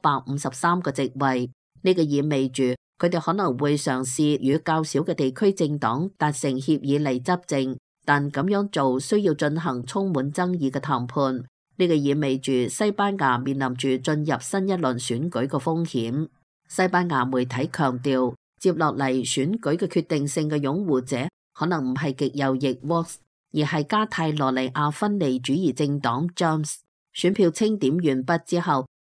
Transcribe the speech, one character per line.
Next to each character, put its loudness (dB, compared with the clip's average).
百 2
五 -4
十 -4
三 0
個 -2
席 -2
位， 0
呢 4
個 2
意 2
味 2
住 -2
佢 2
哋 0
可 -2
能 0
會 2
嘗 -2
試 0
與 2
較 2
少 0
嘅 -2
地 0
區 2
政 0
黨 0
達 2
成 -2
協 2
議 0
嚟 0
執 0
政， -2
但 2
咁 -2
樣 0
做 2
需 0
要 4
進 0
行 -4
充 -2
滿 0
爭 -2
議 0
嘅 -4
談 -2
判。 -2
呢 2
個 4
意 2
味 0
住 0
西 0
班 0
牙 2
面 -2
臨 -2
住 0
進 0
入 0
新 -2
一 0
輪 0
選 -4
舉 -2
嘅 -2
風 0
險。 -2
西 0
班 2
牙 2
媒 0
體 -4
強 0
調， 2
接 2
落 0
嚟 0
選 -2
舉 0
嘅 -2
決 0
定 -2
性 -2
嘅 0
擁 -2
護 2
者 -6
可 -2
能 0
唔 -2
係 -2
極 -2
右 2
翼 0
Vox， -2
而 2
係 0
加 2
泰 -2
羅 0
尼 -2
亞 0
分 -2
離 0
主 -2
義 2
政 0
黨 0
Junts。 -2
選 2
票 4
清 0
點 2
完 0
畢 0
之 0
後， 0